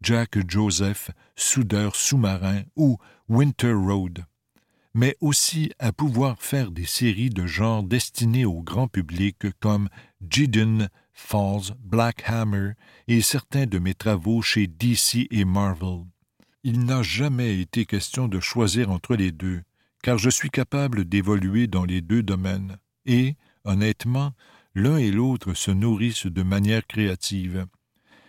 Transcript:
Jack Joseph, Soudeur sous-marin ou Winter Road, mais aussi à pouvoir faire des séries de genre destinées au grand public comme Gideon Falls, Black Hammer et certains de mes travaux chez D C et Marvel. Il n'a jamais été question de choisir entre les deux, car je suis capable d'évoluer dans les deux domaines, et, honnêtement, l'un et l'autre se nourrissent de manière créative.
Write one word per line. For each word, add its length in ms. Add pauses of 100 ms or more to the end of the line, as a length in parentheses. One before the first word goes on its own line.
Jack 480
Joseph, 640 (240)
Soudeur 600
sous-marin 680 (140)
ou 220 (300)
Winter 440
Road, 520 (680)
mais 260
aussi 600
à 100
pouvoir 500
faire 300
des 160
séries 440
de 180
genre 340
destinées 640
au 180
grand 240
public 520 (200)
comme 300 (320)
Gideon 680 (300)
Falls, 640
Black 480
Hammer 460 (340)
et 160
certains 440
de 120
mes 160
travaux 480
chez 240
D 300
C 340
et 140
Marvel. 640 (580)
Il 200
n'a 200
jamais 560
été 260
question 400
de 140
choisir 500
entre 240
les 160
deux, 320 (400)
car 160
je 100
suis 220
capable 540
d'évoluer 640
dans 160
les 160
deux 240
domaines, 540 (280)
et, 300 (280)
honnêtement, 680 (420)
l'un 220
et 160
l'autre 420
se 160
nourrissent 560
de 160
manière 420
créative. 840 (640)